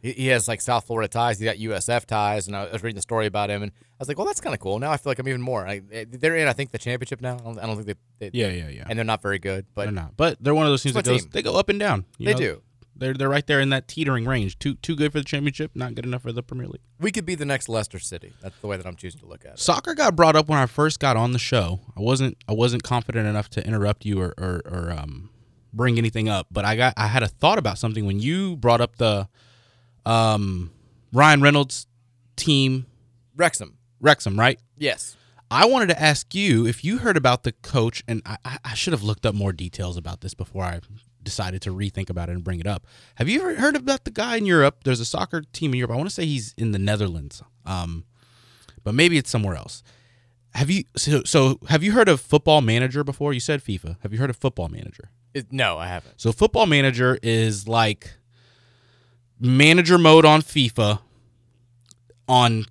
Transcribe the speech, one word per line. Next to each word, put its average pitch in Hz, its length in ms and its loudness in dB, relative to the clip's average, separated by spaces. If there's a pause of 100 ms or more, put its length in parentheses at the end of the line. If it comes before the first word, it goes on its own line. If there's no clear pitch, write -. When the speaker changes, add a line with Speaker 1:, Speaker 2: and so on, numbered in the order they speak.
Speaker 1:
Really? 120 120 -8
Speaker 2:
He, 131 80 -6
he 131 40 0
has, 123 200 2
like, 113 140 -4
South 120 260 -2
Florida 113 200 -2
ties. 117 320 -2
He's 110 60 -6
got 110 140 -2
U 107 140 -6
S 98 160 -4
F 120 160 -2
ties, 104 420 -2
and 101 80 -8
I 98 160 -8
was 104 120 -8
reading 113 120 -6
the 98 60 -12
story 113 240 -2
about 101 240 -2
him, 104 140 -6
and 104 80 -8
I - 280 -20
was 131 80 -10
like, 143 100 -8
"Well, 214 100 -4
that's 403 140 -6
kinda 135 160 -6
cool." - 220 -6
Now 143 120 -4
I 143 60 0
feel 139 140 -6
like 127 80 -6
I'm 131 80 -8
even 127 140 -4
more. 120 260 -6
I, 98 140 -8 (100)
eh, 110 180 -12
they're 151 260 -2
in, 156 120 0
I 127 60 2
think, 135 180 -8
the 113 60 -8
championship 123 440 -8
now. 123 140 -6
I - 80 -10
don't, 113 160 -12
I 113 60 -10
don't 110 180 -6
think 101 40 -12 (320)
they, 101 100 -12
they 120 80 -8
Speaker 1:
Yeah, 107 120 0
yeah, 87 200 -8
yeah. 64 180 -16
Speaker 2:
and 113 100 -6
they're 113 80 -4
not 110 160 -2
very 101 180 -2
good, 95 260 -6 (100)
but 101 100 -6
Speaker 1:
They're 107 80 -4
not. 82 240 -8
But 160 240 0
they're 143 140 2
one 156 100 2
of 147 60 4
those 135 120 0
teams 135 120 -2
Speaker 2:
it's 131 100 0
Speaker 1:
that 123 60 2
Speaker 2:
my 123 60 4
Speaker 1:
goes, 123 60 -4
Speaker 2:
team. 78 100 -18
Speaker 1:
they - 80 -4
go - 160 -2
up 196 120 2
and 202 100 -2
down, 151 260 0 (120)
you 117 100 -8
Speaker 2:
They - 60 4
Speaker 1:
know? - 60 0
Speaker 2:
do. 98 220 -4 (340)
Speaker 1:
They're, 131 180 -4
they're 135 160 -2
right 143 180 -2
there 139 140 2
in 135 80 2
that 131 180 -2
teetering 135 380 -2
range. 120 340 -2
Too, 139 160 -4
too - 180 -6
good 151 200 0
for 156 60 -4
the 135 40 -2
championship, 147 500 -6
not 123 220 -8
good 117 100 -10
enough 123 160 -6
for 123 120 -8
the 123 100 -8
Premier 127 240 -12
League. - 140 -16 (180)
Speaker 2:
We 190 140 -2
could 180 120 -6
be 180 80 -6
the 147 120 -6
next 139 240 -4
Leicester 107 280 -4
City. 90 440 -12
That's 95 180 -16
the 107 80 -12
way 101 80 -6
that 92 100 -10
I'm 90 120 -12
choosing 78 240 -16
to 87 40 -20
look - 200 -20
at 67 80 -20
it. - 60 -16
Speaker 1:
Soccer 269 340 -2
got 254 240 0
brought 160 180 6
up 151 140 2
when 151 100 2
I 131 60 2
first 151 340 -2
got 131 160 0
on 117 160 0
the 113 80 -2
show. 92 400 -2 (160)
I - 60 -10
wasn't, 131 360 0 (120)
I - 20 -6
wasn't 117 320 0
confident 117 420 -2
enough 104 260 -4
to - 140 -6
interrupt 104 400 -2
you 101 140 -2
or, 90 180 -2
or, 90 280 -6
or, 85 260 -8
um, 76 380 -10 (440)
bring 117 240 2
anything 110 320 0
up, 95 220 -2
but 101 140 -2
I 107 100 0
got, 123 220 2
I 107 100 0
had 117 160 0
a 104 40 0
thought 185 300 2
about 113 200 -2
something 110 280 -4
when 98 140 0
you 175 380 -2
brought 117 240 4
up 120 160 -2
the, 104 300 0 (800)
um, 104 680 0 (400)
Ryan 147 300 8
Reynolds 143 460 2 (480)
team. 135 500 0 (500)
Speaker 2:
Wrexham. 139 420 -2 (220)
Speaker 1:
Wrexham, 123 400 4
right? 123 200 2 (180)
Speaker 2:
Yes. 135 380 -6 (360)
Speaker 1:
I 143 140 6
wanted 240 240 4
to 160 120 0
ask 151 340 0
you 143 320 2
if - 160 -4
you 208 160 -2
heard 220 180 0
about 127 260 2
the 120 80 -4
coach, - 560 -2
and 113 180 -6
I, 101 200 -10
I, 123 200 -12
I 120 100 -10
should 175 180 -4
have 107 100 -2
looked 107 220 -2
up 107 80 0
more 98 180 -2
details 90 460 -10
about 87 240 -12
this 92 120 -12
before 95 300 -10
I 87 160 -6 (440)
decided 95 400 -8
to 95 100 -6
rethink 98 360 -6
about 87 200 -6
it 87 40 -6
and 90 100 -6
bring 87 160 -6
it 85 80 -8
up. 98 180 -6 (300)
Have 127 120 -2
you 254 140 0
ever 359 140 -4
heard 294 200 2
about 269 300 -4
the - 60 -10
guy 233 260 -2
in 208 80 -2
Europe? 156 380 4
There's 127 160 0
a 117 60 -6
soccer - 360 -4
team 147 320 -4
in 127 60 -2
Europe. 117 120 -2
I 117 40 -2
wanna 160 160 -4
say 175 140 -4
he's 131 320 -4
in 113 140 -2
the 98 80 -2
Netherlands, 95 640 -2 (240)
um, 85 400 -8 (800)
but 101 100 -2
maybe 165 240 4
it's 135 120 0
somewhere 101 260 -2
else. - 280 -14 (720)
Have 139 160 0
you, 190 120 0 (120)
so, 147 300 2
so 135 340 4 (100)
have 156 140 4
you 208 80 2
heard 220 180 6
of 143 100 4
Football 151 420 4
Manager 127 420 2
before? 143 300 -4
You 123 60 -4
said 143 240 -4
fifa. 87 380 -6
Have 101 120 -8
you 113 60 -2
heard 135 100 0
of 120 80 -6
Football - 320 -2
Manager? - 400 -16 (240)
Speaker 2:
It, 120 180 -10
no, 113 260 0
I 85 100 -6
haven't. 90 320 -10
Speaker 1:
So 113 120 2
Football 214 340 2
Manager 135 560 2
is 113 460 0
like 113 440 0 (1300)
manager 156 580 6
mode 160 280 10
on 156 160 8
fifa 113 580 2 (1300)
on 120 440 4